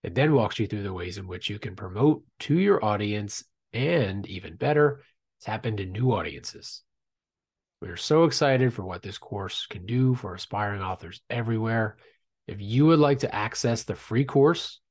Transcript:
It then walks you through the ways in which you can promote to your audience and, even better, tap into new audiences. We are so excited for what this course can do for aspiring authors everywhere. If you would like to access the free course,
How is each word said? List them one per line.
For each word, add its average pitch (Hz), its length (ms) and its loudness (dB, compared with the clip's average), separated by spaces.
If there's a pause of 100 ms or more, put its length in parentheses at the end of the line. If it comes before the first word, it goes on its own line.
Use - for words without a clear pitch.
It - 120 -10
then 147 200 4
walks 113 240 2
you 110 80 0
through 101 160 -6
the 98 100 -6
ways 92 240 -8
in 98 100 -12
which - 220 -10
you 101 100 -8
can 101 160 -10
promote 104 480 0 (180)
to 151 180 2
your 196 260 2
audience 104 580 -2 (300)
and, 113 540 0
even 92 300 -12
better, 147 440 2 (400)
tap 107 240 -8
into 107 220 -4
new 113 260 0
audiences. - 720 -8 (960)
We - 80 -10
are 87 80 -10
so 156 280 4
excited 131 500 2
for 101 80 -8
what 92 180 -8
this 98 160 -12
course - 480 -8
can 90 220 -14
do 127 280 2
for 98 200 -8
aspiring 101 480 -6
authors 92 480 -8
everywhere. 113 680 -2 (500)
If 101 140 -10
you 113 260 2
would 160 120 8
like 143 220 6
to - 140 -4
access 113 500 -2
the 101 100 -6
free 127 320 -2
course, 147 540 2 (100)